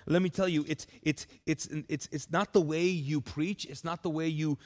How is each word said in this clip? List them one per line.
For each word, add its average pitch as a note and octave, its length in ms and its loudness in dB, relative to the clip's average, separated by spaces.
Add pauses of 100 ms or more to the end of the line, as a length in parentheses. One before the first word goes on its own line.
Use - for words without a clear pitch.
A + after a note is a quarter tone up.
Let E3+ 160 4
me F#3 80 2
tell F#3+ 180 0
you, D3+ 200 2
it's, D3+ 200 -4 (140)
it's, - 260 -2 (180)
it's, D#3 220 -2 (200)
it's, D3+ 240 -4
it's D3+ 200 -8
not F#3 220 0
the G3 80 8
way D#3+ 240 2
you D3+ 360 2
preach. F3 440 -4
It's - 180 -14
not E3+ 200 -4
the F3 60 -2
way D#3+ 180 0
you, D3+ 380 0